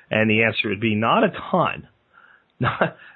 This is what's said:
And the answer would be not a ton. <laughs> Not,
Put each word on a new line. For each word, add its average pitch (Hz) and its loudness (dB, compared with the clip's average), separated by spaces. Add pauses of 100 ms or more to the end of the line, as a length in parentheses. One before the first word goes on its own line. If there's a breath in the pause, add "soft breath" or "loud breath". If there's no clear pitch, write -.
(120 loud breath)
And 110 4
the 110 4
answer 110 0
would 101 -4
be 113 0
not 127 2
a 190 4 (220)
ton. 156 -2
<laughs> - -20
Not, 175 -2 (200 loud breath)